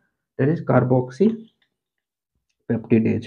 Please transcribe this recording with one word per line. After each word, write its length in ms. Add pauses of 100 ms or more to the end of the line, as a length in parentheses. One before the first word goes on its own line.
(420)
That 140
is 60 (100)
carboxypeptidase 2500